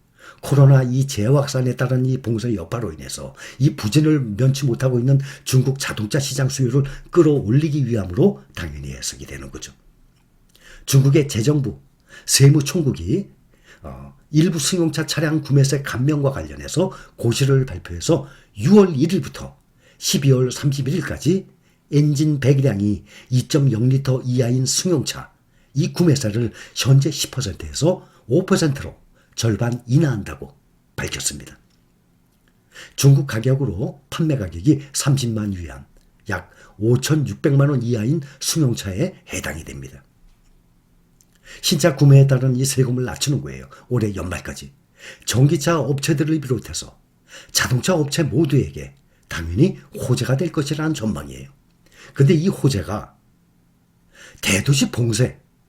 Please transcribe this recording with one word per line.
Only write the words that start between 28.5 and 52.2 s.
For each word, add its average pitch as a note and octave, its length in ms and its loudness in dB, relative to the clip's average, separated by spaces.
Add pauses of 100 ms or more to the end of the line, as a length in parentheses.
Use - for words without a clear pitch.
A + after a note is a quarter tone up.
절반 A#2 500 -2
인하한다고 B2 720 -2 (380)
밝혔습니다. - 640 -8 (1400)
중국 C#3 320 4
가격으로 B2 800 -4
판매 D#3 260 -2
가격이 G2+ 460 0 (120)
삼십만 A2 600 -2
위안, C#2+ 320 -12 (440)
약 F2+ 200 -8 (300)
오천육백만 C3+ 920 2
원 B2+ 140 -2
이하인 A#2+ 380 0 (200)
승용차에 B2+ 880 -2
해당이 E2 320 -10
됩니다. C2+ 400 -16 (1600)
신차 E3 340 0
구매에 C#3 320 8
따른 C3 280 2
이 C3 100 0
세금을 B2+ 400 0
낮추는 C3+ 360 -4
거예요. C2 280 -14 (180)
올해 A2 260 -2
연말까지 E2 600 -10 (520)
전기차 D#3 540 2
업체들을 D3 640 -2
비롯해서 - 580 -8 (520)
자동차 C3 440 0
업체 D3+ 280 0
모두에게 G#2+ 720 0 (320)
당연히 F2+ 500 0 (180)
호재가 A#2 420 0
될 E3+ 140 -4
것이라는 D#3 420 -4
전망이에요. D2 560 -6 (640)
근데 C#3 200 4